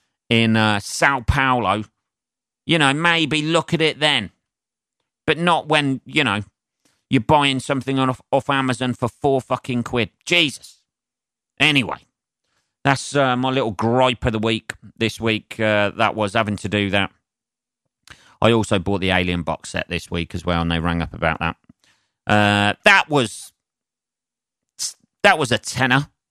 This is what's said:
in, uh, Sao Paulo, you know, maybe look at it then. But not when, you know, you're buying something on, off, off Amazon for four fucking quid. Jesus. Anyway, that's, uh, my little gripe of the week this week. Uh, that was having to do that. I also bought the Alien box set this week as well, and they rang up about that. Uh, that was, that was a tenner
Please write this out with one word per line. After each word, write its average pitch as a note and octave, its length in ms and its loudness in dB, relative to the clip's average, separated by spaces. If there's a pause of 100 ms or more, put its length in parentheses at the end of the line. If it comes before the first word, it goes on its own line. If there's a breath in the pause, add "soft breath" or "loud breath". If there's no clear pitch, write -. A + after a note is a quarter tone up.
(280)
in, A2+ 280 2
uh, G#2+ 220 2
Sao C#3 420 0
Paulo, A#2 640 0 (800)
you E3 140 0
know, C#3 140 4
maybe D#3 500 0
look D#3+ 320 0
at D#3+ 80 0
it D3+ 160 0
then. C3+ 320 0 (960)
But D3+ 100 0
not E3 320 -2
when, C#3+ 360 0
you C#3 200 -2
know, G#2 180 0 (680)
you're C3 100 2
buying C#3 400 0
something C3+ 380 -4
on, C3 120 0
off, B2 100 -6 (100)
off C#3 180 -2
Amazon C3 460 -2
for A#2+ 140 -4
four C3+ 320 -2
fucking B2 420 -4
quid. A#2 280 -2 (140)
Jesus. - 560 -2 (800)
Anyway, C3+ 480 0 (800)
that's, C#3 320 0
uh, C3 200 2
my B2+ 140 -2
little B2+ 220 -2
gripe B2 520 0
of B2 80 0
the A2 60 -4
week A2 360 -2 (220)
this A2 240 -2
week. A2 380 -4
Uh, G#2+ 320 2
that G#2+ 240 0
was G#2 200 -2
having G#2+ 240 0
to G#2+ 100 -8
do G2+ 220 0
that. G2 200 0 (1300 loud breath)
I A2+ 120 4
also G#2+ 260 0
bought F#2+ 220 -4
the F#2 100 -2
Alien F2+ 320 0
box - 280 -8
set E2+ 180 -8
this F2 200 -8
week F2 260 -6
as E2+ 100 -8
well, E2+ 180 0
and E2+ 80 -2
they E2 100 0
rang E2+ 220 -2
up - 120 -6
about E2 260 -2
that. E2 160 -4 (720)
Uh, G#2 480 2 (100)
that G3 240 4
was, C3+ 440 -2 (1700)
that G3 120 6
was C3+ 160 0
a - 60 2
tenner C3 500 0 (220)